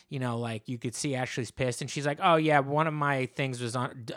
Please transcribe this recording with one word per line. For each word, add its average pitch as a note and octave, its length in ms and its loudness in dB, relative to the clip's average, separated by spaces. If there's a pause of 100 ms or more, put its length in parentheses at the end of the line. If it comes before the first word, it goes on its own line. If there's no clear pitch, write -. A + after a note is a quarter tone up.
you C#3+ 100 -6
know, B2 180 -2
like, A2+ 300 -4
you B2 100 -4
could A#2 180 -6
see C#3+ 200 -2
Ashley's B2+ 360 -4
pissed, B2 300 -2
and C#3 80 -8
she's C#3+ 160 -4
like, D3 160 -2
"Oh, F3+ 140 6
yeah, D#3 240 6
one D3 280 2
of D#3 60 -2
my C#3+ 340 0
things B2+ 340 -4
was A#2+ 140 -2
on, C3 300 -4
d-, - 120 -10